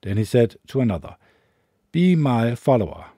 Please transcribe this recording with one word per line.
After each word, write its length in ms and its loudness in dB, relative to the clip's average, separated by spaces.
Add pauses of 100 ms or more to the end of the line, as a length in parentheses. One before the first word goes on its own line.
Then 160 -6
he 80 0
said 320 0 (100)
to 140 -4
another, 340 -4 (760)
"Be 240 2
my 400 0
follower." 500 -2 (120)